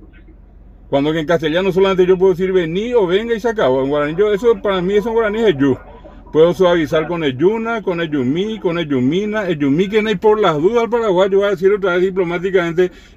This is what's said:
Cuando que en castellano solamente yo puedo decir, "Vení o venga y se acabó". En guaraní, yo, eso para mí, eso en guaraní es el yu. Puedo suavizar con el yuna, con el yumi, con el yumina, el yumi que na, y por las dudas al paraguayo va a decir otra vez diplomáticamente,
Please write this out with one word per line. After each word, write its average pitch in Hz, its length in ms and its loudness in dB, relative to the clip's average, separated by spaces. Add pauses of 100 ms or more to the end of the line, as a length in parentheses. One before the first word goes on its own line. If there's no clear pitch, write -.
(880)
Cuando 147 240 0
que 165 60 -2
en 156 60 -4
castellano 165 460 0
solamente 190 340 2
yo 185 120 2
puedo 190 160 4
decir, 185 180 -2
"Vení 185 420 -2
o 214 140 2
venga 220 260 0
y 220 60 -4
se 233 80 -4
acabó". 139 340 0
En 135 80 -2
guaraní, 147 280 -2
yo, 208 160 2
eso 214 280 0
para 190 200 -2
mí, 190 140 0
eso 208 140 0
en 226 60 -6
guaraní 220 240 -2
es 233 60 0
el 165 120 2
yu. 135 200 2 (560)
Puedo 165 200 4
suavizar 165 540 0
con 170 160 -6
el 131 140 -2
yuna, 226 440 0
con 180 200 -4
el 165 80 -4
yumi, 156 500 -2
con 170 180 -2
el 170 120 -4
yumina, 180 580 -2
el 170 100 -2
yumi 147 320 0
que 214 120 0
na, 220 100 -2
y 208 40 0
por 214 240 2
las 175 220 2
dudas 226 220 2
al 220 60 -4
paraguayo 196 500 2
va 202 80 0
a - 40 2
decir 190 200 2
otra 190 220 0
vez 180 100 0
diplomáticamente, 180 880 0 (260)